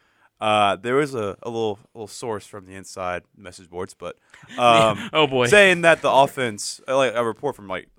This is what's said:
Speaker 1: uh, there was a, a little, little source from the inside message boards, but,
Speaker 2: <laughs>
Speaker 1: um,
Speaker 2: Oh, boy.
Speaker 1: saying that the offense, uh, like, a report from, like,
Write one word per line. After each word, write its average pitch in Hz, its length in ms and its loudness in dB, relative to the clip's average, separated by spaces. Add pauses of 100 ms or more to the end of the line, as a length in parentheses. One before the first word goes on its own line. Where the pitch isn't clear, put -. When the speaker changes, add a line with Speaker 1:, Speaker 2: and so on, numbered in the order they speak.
(420)
Speaker 1:
uh, 107 360 2
there 120 180 -4
was 139 180 -2
a, 104 300 -8
a 120 60 -10
little, 110 280 -6 (160)
little 110 140 -16
source 107 400 -12
from 98 180 -20
the 92 80 -20
inside 90 480 -10 (160)
message 92 320 -20
boards, 90 240 -12
but, - 240 -16 (200)
Speaker 2:
<laughs> - 200 -20
Speaker 1:
um, 113 560 4
Speaker 2:
Oh, 151 140 2
boy. 127 180 0
Speaker 1:
saying 185 360 4
that 165 200 4
the 131 100 -2
offense, 127 760 -2
uh, 131 100 -2
like, 127 160 0
a 120 100 -2
report 117 320 -6
from, 101 120 -20
like, 92 200 -10 (120)